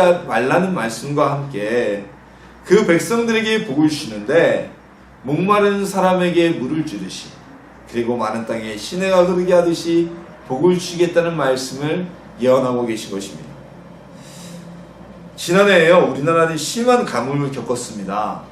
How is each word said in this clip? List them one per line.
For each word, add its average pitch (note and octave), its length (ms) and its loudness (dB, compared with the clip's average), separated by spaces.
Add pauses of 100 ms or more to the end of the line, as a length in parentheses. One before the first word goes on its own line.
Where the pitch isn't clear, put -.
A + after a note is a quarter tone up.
(280)
말라는 D3 460 0
말씀과 C#3 580 -2
함께 A#2 760 -4 (580)
그 G#3 220 4
백성들에게 A3 800 0
복을 D4+ 220 2
주시는데, A#2 840 0 (540)
목마른 G3+ 600 2
사람에게 F3+ 680 2
물을 D3+ 360 -2
주듯이, F#2 440 -10 (600)
그리고 A#2 260 -2
마른 A2+ 300 -4
땅에 A2 300 -6
시내가 F#3 480 0
흐르게 F3+ 300 2
하듯이 E3+ 540 2 (380)
복을 D#3 280 2
주시겠다는 E3+ 640 0
말씀을 D3 680 -2 (340)
예언하고 B2+ 460 2
계신 G#2+ 240 -6
것입니다. - 380 -10 (1900)
지난해에요, F3 800 6
우리나라는 E3 440 0
심한 A#3 480 0
가뭄을 C3+ 460 -4
겪었습니다. G#2+ 1000 -6